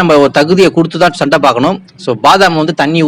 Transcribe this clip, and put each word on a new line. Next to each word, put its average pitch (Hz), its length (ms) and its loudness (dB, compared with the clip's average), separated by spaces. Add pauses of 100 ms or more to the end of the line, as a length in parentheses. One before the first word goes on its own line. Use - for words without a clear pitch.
நம்ம 160 220 2
ஒரு 131 160 0
தகுதியை 175 400 2
கொடுத்து 165 260 -2
தான் 175 160 -4
சண்டை 143 240 0
பார்க்கணும். 135 320 0 (260)
So 120 220 -4
பாதாம் 175 360 2
வந்து 156 200 -4
தண்ணி 160 260 -2